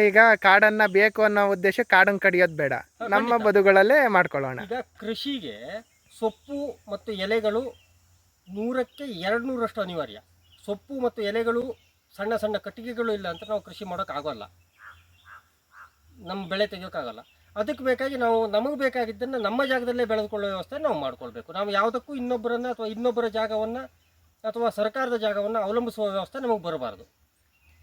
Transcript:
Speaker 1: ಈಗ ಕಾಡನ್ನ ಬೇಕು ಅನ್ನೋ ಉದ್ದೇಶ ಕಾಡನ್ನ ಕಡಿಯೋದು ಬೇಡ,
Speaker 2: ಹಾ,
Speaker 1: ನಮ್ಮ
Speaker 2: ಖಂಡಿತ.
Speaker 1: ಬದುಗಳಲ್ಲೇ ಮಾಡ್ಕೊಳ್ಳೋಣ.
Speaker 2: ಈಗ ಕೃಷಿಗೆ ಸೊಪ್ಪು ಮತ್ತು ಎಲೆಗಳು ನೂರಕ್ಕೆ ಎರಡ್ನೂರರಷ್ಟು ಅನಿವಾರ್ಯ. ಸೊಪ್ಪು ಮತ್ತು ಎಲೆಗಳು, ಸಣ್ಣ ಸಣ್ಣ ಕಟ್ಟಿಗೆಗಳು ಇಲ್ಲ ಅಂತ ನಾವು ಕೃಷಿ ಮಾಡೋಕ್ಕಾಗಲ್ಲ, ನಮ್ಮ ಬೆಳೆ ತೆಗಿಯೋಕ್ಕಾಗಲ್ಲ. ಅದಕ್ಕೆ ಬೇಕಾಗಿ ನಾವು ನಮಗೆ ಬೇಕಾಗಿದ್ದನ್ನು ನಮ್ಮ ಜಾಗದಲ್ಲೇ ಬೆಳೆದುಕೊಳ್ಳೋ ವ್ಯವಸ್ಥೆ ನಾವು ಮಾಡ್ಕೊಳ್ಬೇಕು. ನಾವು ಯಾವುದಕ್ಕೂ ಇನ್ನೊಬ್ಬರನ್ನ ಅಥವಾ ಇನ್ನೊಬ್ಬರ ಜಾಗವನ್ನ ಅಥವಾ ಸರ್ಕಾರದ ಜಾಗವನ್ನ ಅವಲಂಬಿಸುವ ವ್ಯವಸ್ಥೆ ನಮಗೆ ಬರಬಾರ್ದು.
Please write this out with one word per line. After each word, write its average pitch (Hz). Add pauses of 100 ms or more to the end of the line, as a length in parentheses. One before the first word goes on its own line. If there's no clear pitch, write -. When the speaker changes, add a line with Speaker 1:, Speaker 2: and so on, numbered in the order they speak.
Speaker 1:
ಈಗ 196 (180)
ಕಾಡನ್ನ 214
ಬೇಕು 202
ಅನ್ನೋ 202
ಉದ್ದೇಶ 190
ಕಾಡನ್ನ 196
ಕಡಿಯೋದು 180
ಬೇಡ, 143
Speaker 2:
ಹಾ, -
Speaker 1:
ನಮ್ಮ 214
Speaker 2:
ಖಂಡಿತ. 226
Speaker 1:
ಬದುಗಳಲ್ಲೇ 202
ಮಾಡ್ಕೊಳ್ಳೋಣ. 143
Speaker 2:
ಈಗ 190 (260)
ಕೃಷಿಗೆ 202 (340)
ಸೊಪ್ಪು 277 (120)
ಮತ್ತು 202
ಎಲೆಗಳು 214 (880)
ನೂರಕ್ಕೆ 240
ಎರಡ್ನೂರರಷ್ಟು 233
ಅನಿವಾರ್ಯ. 151 (440)
ಸೊಪ್ಪು 208
ಮತ್ತು 240
ಎಲೆಗಳು, 233 (400)
ಸಣ್ಣ 214
ಸಣ್ಣ 214
ಕಟ್ಟಿಗೆಗಳು 226
ಇಲ್ಲ 190
ಅಂತ 165
ನಾವು 208
ಕೃಷಿ 196
ಮಾಡೋಕ್ಕಾಗಲ್ಲ, 147 (1800)
ನಮ್ಮ 190
ಬೆಳೆ 196
ತೆಗಿಯೋಕ್ಕಾಗಲ್ಲ. 165 (360)
ಅದಕ್ಕೆ 214
ಬೇಕಾಗಿ 262
ನಾವು 226
ನಮಗೆ 233
ಬೇಕಾಗಿದ್ದನ್ನು 247
ನಮ್ಮ 233
ಜಾಗದಲ್ಲೇ 247
ಬೆಳೆದುಕೊಳ್ಳೋ 214
ವ್ಯವಸ್ಥೆ 196
ನಾವು 233
ಮಾಡ್ಕೊಳ್ಬೇಕು. 123
ನಾವು 202
ಯಾವುದಕ್ಕೂ 226
ಇನ್ನೊಬ್ಬರನ್ನ 240
ಅಥವಾ 233
ಇನ್ನೊಬ್ಬರ 233
ಜಾಗವನ್ನ 220 (640)
ಅಥವಾ 226
ಸರ್ಕಾರದ 240
ಜಾಗವನ್ನ 208
ಅವಲಂಬಿಸುವ 214
ವ್ಯವಸ್ಥೆ 196
ನಮಗೆ 220
ಬರಬಾರ್ದು. 127 (580)